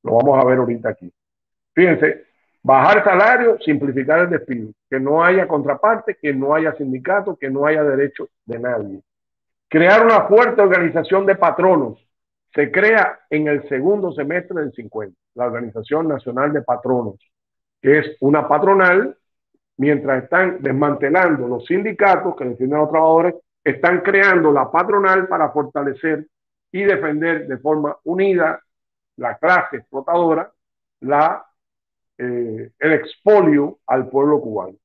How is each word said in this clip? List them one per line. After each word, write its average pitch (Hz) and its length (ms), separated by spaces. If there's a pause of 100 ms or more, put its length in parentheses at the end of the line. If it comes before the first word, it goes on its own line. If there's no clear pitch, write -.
Lo - 100
vamos 131 260
a 131 80
ver 127 120
ahorita 117 320
aquí. 90 200 (600)
Fíjense, 160 540 (360)
bajar 147 400
salario, 214 580
simplificar 143 600
el 175 100
despido, 120 420 (180)
que 131 100
no 151 240
haya 180 240
contraparte, 160 720
que 147 140
no 139 200
haya 160 200
sindicato, 165 640
que 139 120
no 139 160
haya 156 180
derecho 139 460 (160)
de 117 140
nadie. 107 420 (680)
Crear 185 320
una 226 200
fuerte 220 400
organización 185 640
de 190 80
patronos. 160 640 (560)
Se 143 180
crea 208 560
en 151 200
el 143 200
segundo 175 440
semestre 165 480
del 147 120
cincuenta, 107 460 (160)
la 120 100
Organización 120 640
Nacional 135 460
de 143 80
Patronos, 123 540 (680)
que 139 160
es 147 220
una 147 280
patronal, 190 680 (640)
mientras 139 480
están 180 380
desmantelando 143 840
los 120 200
sindicatos 196 680
que 135 120
defienden 131 320
a 151 40
los 151 80
trabajadores, 160 440 (280)
están 175 380
creando 190 520
la 135 180
patronal 190 580
para 165 220
fortalecer 147 760 (460)
y 190 120
defender 160 640
de 131 120
forma 147 360 (100)
unida 180 580 (540)
la 120 200
clase 170 420
explotadora, 165 720 (500)
la, 147 440 (720)
eh, 120 640
el 156 140
expolio 156 920
al 127 220
pueblo 143 320
cubano. 101 440